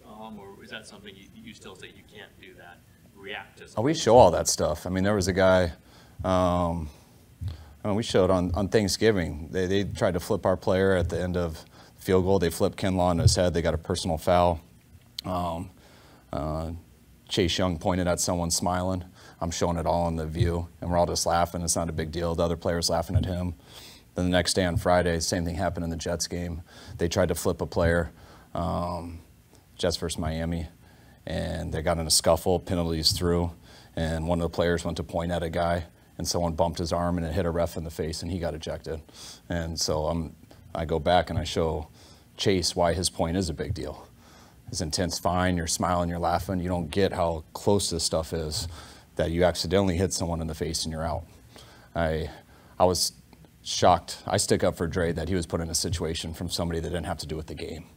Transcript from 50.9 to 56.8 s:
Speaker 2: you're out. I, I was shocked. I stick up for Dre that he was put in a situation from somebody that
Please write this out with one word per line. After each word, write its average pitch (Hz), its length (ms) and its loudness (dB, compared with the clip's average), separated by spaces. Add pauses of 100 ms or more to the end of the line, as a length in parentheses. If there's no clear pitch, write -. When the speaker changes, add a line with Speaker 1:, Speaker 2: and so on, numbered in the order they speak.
Speaker 2:
you're 78 120 -4
out. 80 200 -4 (680)
I, 80 360 0 (500)
I 90 60 6
was 90 260 2 (500)
shocked. - 640 2
I - 120 0
stick 104 260 2
up 90 140 0
for 87 100 -2
Dre 85 240 0
that 80 160 -4
he 95 80 -2
was 85 100 0
put 90 140 -4
in 82 100 -4
a 78 60 -6
situation 85 580 -4
from 85 160 -8
somebody 85 300 -2
that 82 120 -6